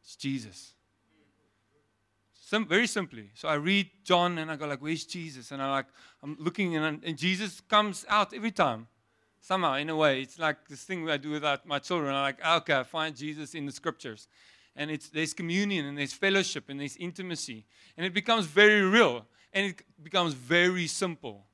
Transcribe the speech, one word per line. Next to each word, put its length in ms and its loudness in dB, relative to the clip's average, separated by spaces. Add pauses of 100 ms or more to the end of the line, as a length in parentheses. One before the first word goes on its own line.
It's 140 -20
Jesus. 580 -8 (1600)
Sim-, 340 -2
very 200 4
simply. 480 -6
So 120 -8
I 60 2
read 380 2 (120)
John 360 4
and 100 -6
I 60 -6
go 100 -8
like, 160 -6
"Where's 240 -4
Jesus?" 460 -12
And 100 -8
I 80 -2
like, 160 0 (380)
I'm 160 -10
looking 360 -2
and, 280 -2
and 120 -6
Jesus 460 -2
comes 480 2
out 240 2
every 160 -4
time. 380 0 (540)
Somehow, 340 0
in 140 -2
a 60 -2
way, 260 4
it's 160 -12
like 300 -2
this 160 -18
thing 260 -6
I 60 2
do 160 -6
with 120 -4 (220)
my 140 -4
children. 340 -2
I'm 100 0
like, 220 -4
"Okay, 300 2
I 80 2
find 320 -6
Jesus 380 -10
in 120 -8
the 60 -8
scriptures." 560 -10 (480)
And 160 -8
it's, 180 -10
there's 240 -4
communion 520 -2
and 120 -8
there's 160 -6
fellowship 560 0
and 100 -10
there's 180 -10
intimacy. 680 -10 (320)
And 80 -4
it 80 -4
becomes 320 2
very 360 8
real 440 4 (280)
and 140 0
it 140 -10 (200)
becomes 320 0
very 540 4
simple 680 -6